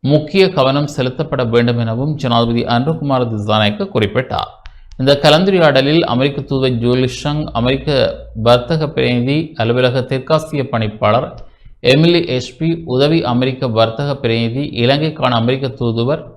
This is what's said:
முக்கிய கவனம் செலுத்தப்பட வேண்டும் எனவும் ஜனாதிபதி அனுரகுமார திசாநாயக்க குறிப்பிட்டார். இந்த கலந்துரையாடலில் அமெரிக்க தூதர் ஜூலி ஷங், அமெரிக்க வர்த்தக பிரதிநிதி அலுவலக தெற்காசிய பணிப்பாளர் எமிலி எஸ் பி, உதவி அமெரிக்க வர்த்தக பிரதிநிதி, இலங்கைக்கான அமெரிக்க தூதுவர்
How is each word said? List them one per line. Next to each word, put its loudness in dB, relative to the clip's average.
முக்கிய 2
கவனம் 0
செலுத்தப்பட -4
வேண்டும் 2
எனவும் -2
ஜனாதிபதி 0
அனுரகுமார 0
திசாநாயக்க -2
குறிப்பிட்டார். -2
இந்த 4
கலந்துரையாடலில் 4
அமெரிக்க 0
தூதர் -2
ஜூலி 2
ஷங், -4
அமெரிக்க 0
வர்த்தக 2
பிரதிநிதி 0
அலுவலக 0
தெற்காசிய -2
பணிப்பாளர் 0
எமிலி 4
எஸ் -4
பி, -4
உதவி 2
அமெரிக்க -2
வர்த்தக 0
பிரதிநிதி, -2
இலங்கைக்கான 0
அமெரிக்க 0
தூதுவர் -2